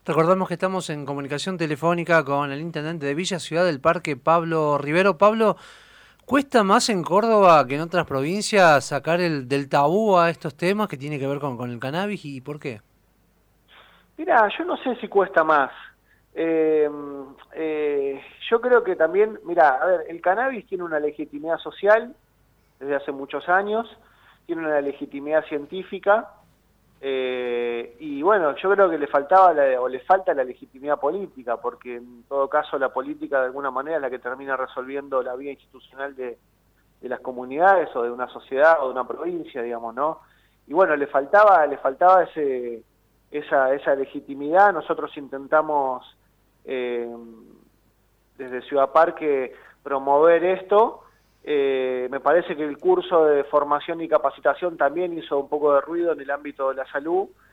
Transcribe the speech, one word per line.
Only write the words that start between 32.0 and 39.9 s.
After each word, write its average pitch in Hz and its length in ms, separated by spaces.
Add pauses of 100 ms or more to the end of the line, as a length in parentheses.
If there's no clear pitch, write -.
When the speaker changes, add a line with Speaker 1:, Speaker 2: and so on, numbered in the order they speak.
Speaker 2:
todo 139 260
caso 147 300
la 131 100
política 143 500
de 127 80
alguna 139 220
manera 139 280
es 147 40
la 131 80
que 123 80
termina 131 400
resolviendo 135 640
la 123 140
vía 139 160
institucional 135 640
de, 127 240 (600)
de 123 100
las 123 100
comunidades 139 760
o 127 60
de 120 80
una 123 200
sociedad 147 520
o 135 40
de 127 80
una 123 140
provincia, 147 540
digamos, 117 320